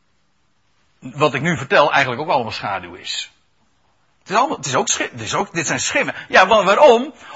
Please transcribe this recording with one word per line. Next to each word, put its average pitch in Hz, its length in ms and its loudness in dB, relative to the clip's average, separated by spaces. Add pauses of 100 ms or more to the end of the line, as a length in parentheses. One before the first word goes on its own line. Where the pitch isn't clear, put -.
(1000)
wat 139 360 -2
ik 131 80 -4
nu 170 140 0
vertel 151 360 2
eigenlijk 131 300 0
ook 160 80 -6
allemaal 139 220 -2
schaduw 92 420 -8
is. - 360 -12 (920)
Het - 100 -20
is 190 60 -2
allemaal, 277 200 0
het 147 100 -12
is 131 80 -6
ook 190 140 0
schi-, - 240 -4
het 117 80 -16
is 107 140 -8
ook, - 180 -4
dit 165 140 -4
zijn 135 140 -2
schimmen. - 340 -2 (140)
Ja, 190 180 4
wa-, 208 180 4
waarom? 240 480 4 (240)